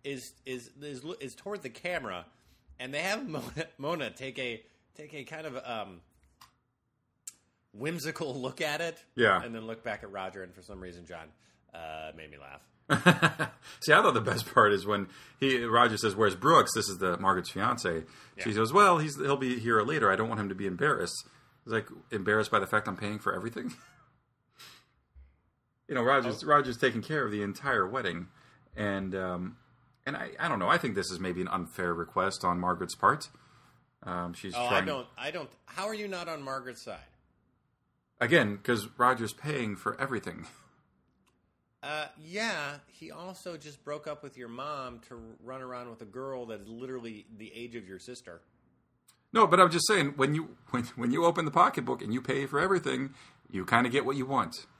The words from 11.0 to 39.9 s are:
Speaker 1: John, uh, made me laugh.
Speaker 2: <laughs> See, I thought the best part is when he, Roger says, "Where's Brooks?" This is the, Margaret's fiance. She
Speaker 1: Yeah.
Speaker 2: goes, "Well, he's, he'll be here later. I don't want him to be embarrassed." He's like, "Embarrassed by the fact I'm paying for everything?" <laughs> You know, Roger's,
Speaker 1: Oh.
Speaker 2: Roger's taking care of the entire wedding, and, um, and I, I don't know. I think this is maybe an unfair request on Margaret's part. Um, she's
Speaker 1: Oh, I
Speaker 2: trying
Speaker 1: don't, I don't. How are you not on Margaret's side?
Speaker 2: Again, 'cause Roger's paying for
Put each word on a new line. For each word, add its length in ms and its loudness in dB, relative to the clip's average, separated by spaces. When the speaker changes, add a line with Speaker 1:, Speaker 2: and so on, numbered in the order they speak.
Speaker 1:
John, 220 -14
uh, 420 -10
made 140 -16
me 80 -20
laugh. 240 -18
Speaker 2:
<laughs> 600 4
See, 140 6
I 80 10
thought 120 6
the 60 4
best 340 -2
part 200 8
is 120 0
when 220 -2
he, 240 2
Roger 320 6
says, 180 0
"Where's 220 4
Brooks?" 400 6
This 140 0
is 80 -6
the, 220 0
Margaret's 300 2
fiance. 540 -2
She 100 -4
Speaker 1:
Yeah. 80 -2
Speaker 2:
goes, 160 2
"Well, 240 8
he's, 180 -2
he'll 220 0
be 220 -2
here 240 2
later. 280 4
I 60 4
don't 100 0
want 140 -2
him 80 -2
to 60 -4
be 120 -4
embarrassed." 480 0
He's 80 -10
like, 160 0
"Embarrassed 400 2
by 80 4
the 80 0
fact 220 0
I'm 80 -6
paying 220 -4
for 140 -2
everything?" 440 -6
<laughs> 60 -20
You 80 -6
know, 80 2
Roger's, 400 4
Speaker 1:
Oh. 40 -4
Speaker 2:
Roger's 300 6
taking 240 2
care 240 -2
of 60 -4
the 120 -2
entire 420 0
wedding, 420 -4
and, 360 -2
um, 440 -4
and 100 -6
I, 140 -8
I 80 -2
don't 120 0
know. 100 2
I 80 6
think 180 -2
this 160 -2
is 80 -8
maybe 220 -2
an 80 -2
unfair 440 -2
request 520 -2
on 140 2
Margaret's 360 -2
part. 340 2
Um, 300 -6
she's 220 -10
Speaker 1:
Oh, 80 -2
I 60 -2
Speaker 2:
trying 160 2
Speaker 1:
don't, 220 -4
I 140 -6
don't. 180 -10
How 220 -6
are 60 -4
you 140 -6
not 220 -6
on 140 -8
Margaret's 420 -8
side? 120 -10
Speaker 2:
Again, 420 4
'cause 240 0
Roger's 360 2
paying 420 -4
for 240 -6